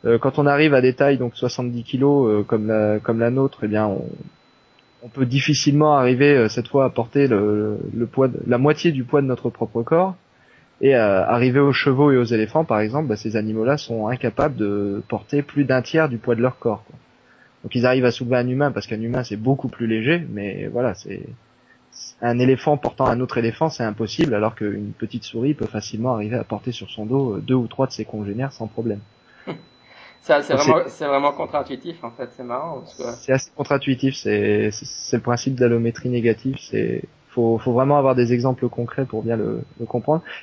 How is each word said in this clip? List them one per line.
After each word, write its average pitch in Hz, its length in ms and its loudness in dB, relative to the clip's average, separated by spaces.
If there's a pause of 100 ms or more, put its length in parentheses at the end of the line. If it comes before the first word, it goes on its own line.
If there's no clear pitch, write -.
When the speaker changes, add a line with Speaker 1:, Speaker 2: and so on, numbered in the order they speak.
Speaker 1:
Euh, 117 160 4
quand 135 180 0
on 147 80 2
arrive 143 280 4
à 131 80 6
des 127 120 4
tailles 139 240 2
donc 120 200 -4
soixante-dix 123 460 -4
kilos, 139 460 2
euh, 104 140 2
comme 107 240 -2
la, 107 320 2
comme 113 200 -2
la 117 100 2
nôtre, 135 340 0
eh 107 40 -4
bien 107 200 0
on, 92 180 -4 (960)
on 123 60 -18
peut 131 180 -2
difficilement 143 720 2
arriver, 131 400 6
euh, 113 140 4
cette 117 180 -4
fois 139 180 2
à 123 40 2
porter 135 380 0
le, 104 520 0 (140)
le 117 120 -2
poids 131 220 0
de, 123 100 -4 (100)
la 120 100 2
moitié 151 340 4
du 131 140 -4
poids 143 160 2
de 135 60 0
notre 123 220 -2
propre 117 320 -6
corps. 180 340 0 (640)
Et, 135 160 6
euh, 98 300 4
arriver 123 340 2
aux 139 140 4
chevaux 143 380 4
et 131 60 4
aux 123 60 4
éléphants, 110 400 0
par 113 180 0
exemple, 123 260 -2
bah, 107 80 -2
ces 107 200 -6
animaux-là 110 420 0
sont 113 300 -6
incapables 127 480 -2
de 101 520 -2
porter 143 340 -4
plus 143 240 -2
d'un 131 160 2
tiers 160 260 0
du 117 120 -6
poids 120 160 0
de 110 80 -2
leur 123 160 -2
corps, 104 260 -2
quoi. - 100 -20 (680)
Donc - 100 -12
ils 123 140 2
arrivent 127 180 4
à 120 60 6
soulever 127 260 -2
un 123 100 0
humain 135 240 0
parce - 140 -6
qu'un 110 160 -6
humain 123 220 -4
c'est 104 140 -8
beaucoup 131 320 -2
plus 117 180 -6
léger, 123 420 0
mais 101 380 -8
voilà, 123 260 -2
c'est, 98 300 -14 (1000)
un 120 160 0
éléphant 131 400 4
portant 127 300 -2
un 117 120 0
autre 127 200 -4
éléphant, 117 300 -2
c'est 127 140 -6
impossible, 110 520 -2
alors 107 180 0
qu'une 104 420 -6
petite - 280 -10
souris 131 320 -2
peut 113 100 -8
facilement 110 480 -6
arriver 110 240 -4
à 110 60 -4
porter 110 280 -8
sur 110 200 -14
son 107 160 -10
dos, 127 300 0
euh, - 40 -8
deux 127 140 0
ou 123 100 2
trois 131 220 -2
de - 40 -10
ses 110 140 -10
congénères 107 480 -8
sans 113 140 -10
problème. 110 320 -6 (480)
Speaker 2:
<laughs> - 760 -18
Ça, 147 200 2
c'est 143 120 -2
Speaker 1:
Donc, 139 100 2
Speaker 2:
vraiment, 156 200 4
Speaker 1:
c'est 147 60 -6
Speaker 2:
c'est 151 180 -8
vraiment 143 240 2
contre-intuitif, 139 720 -8
en 113 80 -12
fait, - 240 -12
c'est 131 80 -16
marrant, 135 360 -8
parce - 160 -20
que - 80 -12 (180)
Speaker 1:
C'est - 100 -2
assez 131 240 0
contre-intuitif, 135 580 -2
c'est, 104 580 0
c'est, - 140 -14
c'est - 300 -6
le 117 80 -2
principe 123 320 -2
de 123 60 0
l'allométrie 117 480 0
négative, 120 500 0
c'est, 113 440 -4 (260)
faut, 113 300 0
faut 127 120 -2
vraiment 135 260 4
avoir 135 180 4
des 123 180 2
exemples 123 340 0
concrets 120 380 -4
pour 110 180 -8
bien 113 140 -2
le, 107 240 -4 (180)
le 117 60 -6
comprendre. 151 380 -2 (200)